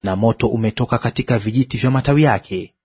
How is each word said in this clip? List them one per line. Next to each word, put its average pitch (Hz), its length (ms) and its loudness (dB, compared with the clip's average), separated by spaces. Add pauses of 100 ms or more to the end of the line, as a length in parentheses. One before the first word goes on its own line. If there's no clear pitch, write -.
Na 95 120 -2
moto 113 320 2
umetoka 113 500 -2
katika 120 420 -2
vijiti 113 380 -2
vya 131 140 0
matawi 139 320 2
yake 98 600 -2